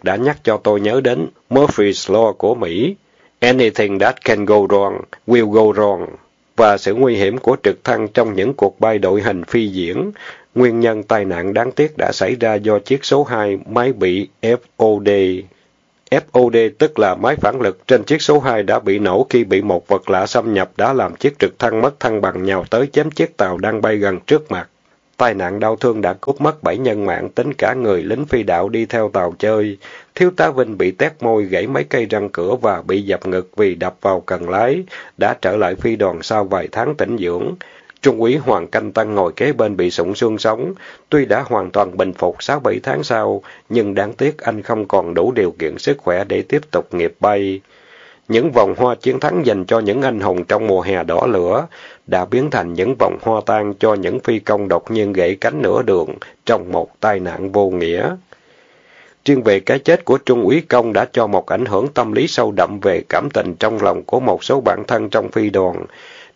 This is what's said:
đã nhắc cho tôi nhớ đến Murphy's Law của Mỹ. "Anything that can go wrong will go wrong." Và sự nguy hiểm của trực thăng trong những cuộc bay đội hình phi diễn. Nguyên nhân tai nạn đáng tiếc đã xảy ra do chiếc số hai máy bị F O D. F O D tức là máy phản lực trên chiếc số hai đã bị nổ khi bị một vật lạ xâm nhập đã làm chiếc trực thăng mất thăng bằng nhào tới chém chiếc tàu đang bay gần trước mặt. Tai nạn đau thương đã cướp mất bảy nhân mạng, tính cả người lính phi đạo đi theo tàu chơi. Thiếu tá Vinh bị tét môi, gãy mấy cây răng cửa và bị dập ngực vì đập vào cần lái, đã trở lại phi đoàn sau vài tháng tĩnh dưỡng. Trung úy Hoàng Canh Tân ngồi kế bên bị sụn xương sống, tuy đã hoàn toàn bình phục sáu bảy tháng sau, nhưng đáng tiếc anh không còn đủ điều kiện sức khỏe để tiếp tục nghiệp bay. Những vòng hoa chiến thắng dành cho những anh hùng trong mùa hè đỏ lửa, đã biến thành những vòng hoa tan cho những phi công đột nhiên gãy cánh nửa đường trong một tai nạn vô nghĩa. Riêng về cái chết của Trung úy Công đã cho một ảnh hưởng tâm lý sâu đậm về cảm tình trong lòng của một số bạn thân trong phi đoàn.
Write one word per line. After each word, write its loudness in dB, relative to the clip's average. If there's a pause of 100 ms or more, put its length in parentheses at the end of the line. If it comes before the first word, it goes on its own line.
đã 0
nhắc -2
cho 2
tôi 0
nhớ 0
đến 0 (220)
Murphy's 2
Law 4
của 0
Mỹ. -2 (440)
"Anything 2
that 0
can 0
go 6
wrong 2 (280)
will 4
go 6
wrong." 2 (500)
Và 6
sự -2
nguy 4
hiểm 0
của 2
trực 0
thăng -2
trong 0
những 0
cuộc 0
bay 2
đội 2
hình -4
phi 0
diễn. -4 (440)
Nguyên 4
nhân 2
tai 0
nạn -4
đáng 0
tiếc 0
đã 2
xảy 0
ra 2
do 2
chiếc -2
số 4
hai -2 (120)
máy 0
bị 0 (140)
F 2 (200)
O 4 (180)
D. 4 (1000)
F 2 (100)
O 6 (120)
D 4 (220)
tức 0
là 2
máy 0
phản -2
lực -4
trên 4
chiếc 0
số 4
hai 0
đã 0
bị 0
nổ 2
khi 4
bị 2
một -2
vật 0
lạ 2
xâm 0
nhập 0
đã 2
làm -2
chiếc -2
trực 0
thăng 0
mất -2
thăng -2
bằng -2
nhào -2
tới 0
chém -2
chiếc -2
tàu -2
đang -4
bay 2
gần -2
trước 0
mặt. -8 (480)
Tai 2
nạn -4
đau 0
thương 0
đã 0
cướp -4
mất -2
bảy 0
nhân -2
mạng, -4
tính -4
cả 0
người 0
lính -4
phi -2
đạo 0
đi -2
theo -2
tàu 0
chơi. 0 (380)
Thiếu 2
tá 2
Vinh -2
bị 0
tét -2
môi, 2
gãy -2
mấy -2
cây -2
răng -2
cửa -2
và 0
bị -2
dập -4
ngực -4
vì 2
đập -6
vào 0
cần -6
lái, 0 (340)
đã 0
trở 0
lại 0
phi -2
đoàn -2
sau -2
vài -4
tháng -4
tĩnh -2
dưỡng. -4 (480)
Trung 2
úy 4
Hoàng -2
Canh -4
Tân -2
ngồi 2
kế 0
bên -2
bị 0
sụn -2
xương 0
sống, -2 (360)
tuy 2
đã 2
hoàn -2
toàn 0
bình 0
phục -4
sáu -2
bảy -2
tháng -4
sau, -2 (280)
nhưng 0
đáng -2
tiếc -2
anh -6
không -4
còn 0
đủ 0
điều 0
kiện -6
sức -2
khỏe -2
để -2
tiếp -2 (100)
tục -2
nghiệp -2
bay. 0 (640)
Những 2
vòng 4
hoa 2
chiến -2
thắng 0
dành 0
cho 2
những 0
anh -2
hùng -2
trong 0
mùa 2
hè -2
đỏ 0
lửa, 0 (440)
đã 0
biến -2
thành -4
những -2
vòng 0
hoa 0
tan 0
cho 4
những -2
phi -2
công -2
đột -2
nhiên 0
gãy 0
cánh -4
nửa 2
đường 0 (300)
trong -2
một -4
tai 0
nạn -8
vô 2
nghĩa. -2 (1120)
Riêng 2
về 4
cái 0
chết 2
của 2
Trung 0
úy 2
Công 2
đã 2
cho 0
một -2
ảnh -2
hưởng 0
tâm -2
lý 0
sâu -2
đậm -2
về 0
cảm -2
tình -4
trong -2
lòng 0
của -2
một 0
số 0
bạn -2
thân -2
trong -2
phi 0
đoàn. 0 (500)